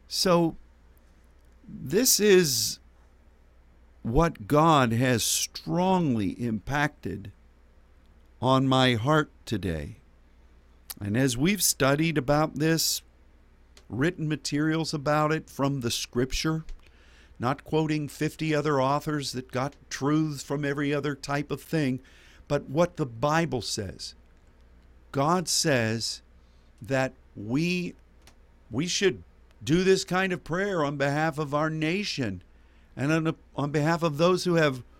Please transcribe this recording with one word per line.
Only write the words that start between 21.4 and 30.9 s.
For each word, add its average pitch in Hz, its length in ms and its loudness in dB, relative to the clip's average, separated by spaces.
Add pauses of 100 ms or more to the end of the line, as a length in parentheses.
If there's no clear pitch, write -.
of 143 100 -6
thing, 135 380 -2 (480)
but 143 220 -2
what 175 280 0
the 156 80 -2
Bible 131 560 -2
says. - 520 -8 (1000)
God 160 360 0
says 117 720 0 (600)
that 131 320 -2 (220)
we, 165 600 -2 (720)
we 160 180 -4
should 170 360 0 (400)
do 165 200 2
this 190 200 4
kind 185 280 0
of 180 120 -4
prayer 180 420 -2
on 147 120 -4